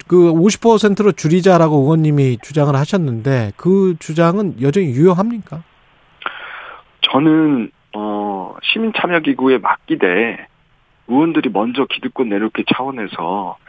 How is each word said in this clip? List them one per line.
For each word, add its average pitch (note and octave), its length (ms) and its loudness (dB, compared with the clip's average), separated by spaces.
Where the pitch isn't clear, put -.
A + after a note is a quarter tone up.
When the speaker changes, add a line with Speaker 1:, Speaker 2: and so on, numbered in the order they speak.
Speaker 1:
그 F3 240 6
오십 E3+ 300 2
퍼센트로 G#3 520 2
줄이자라고 E3 720 4
의원님이 C#3+ 600 2
주장을 C#3+ 320 0
하셨는데 C3+ 840 -2
그 F#3+ 420 2
주장은 E3 640 -2
여전히 D3 260 0
유효합니까? F3+ 720 0
Speaker 2:
저는, D3+ 680 2
어, G#2 680 -6
시민참여기구에 D#3 960 0
맡기되 G#2 880 -2
의원들이 D3 440 0
먼저 A#2 340 -2
기득권 B2+ 420 -6
내놓기 G#2 440 -4
차원에서 G2 840 -6